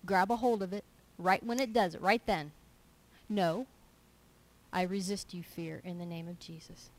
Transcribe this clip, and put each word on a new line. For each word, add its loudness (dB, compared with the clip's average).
Grab 4
a 2
hold 2
of -6
it -8
right 2
when -2
it -2
does 4
it, -10
right 2
then. -2
"No, 2
I 0
resist -4
you, -10
fear, -10
in -8
the -8
name -8
of -12
Jesus. -18